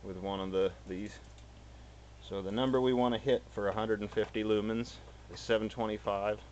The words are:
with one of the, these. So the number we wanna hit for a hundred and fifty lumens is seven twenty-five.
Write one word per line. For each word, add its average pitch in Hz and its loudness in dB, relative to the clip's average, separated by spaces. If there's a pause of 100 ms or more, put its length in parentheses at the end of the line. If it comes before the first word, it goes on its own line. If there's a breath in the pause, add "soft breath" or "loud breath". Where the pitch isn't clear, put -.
with 92 -6
one 98 -2
of 95 -2
the, 95 4 (160)
these. 98 -6 (1080)
So 98 -2
the 95 -2
number 131 4
we 127 6
wanna 123 4
hit 120 4
for 101 -2
a 95 4
hundred 107 2
and 104 -4
fifty 107 0
lumens 110 2 (420)
is - -12
seven 110 2
twenty-five. 107 0 (140)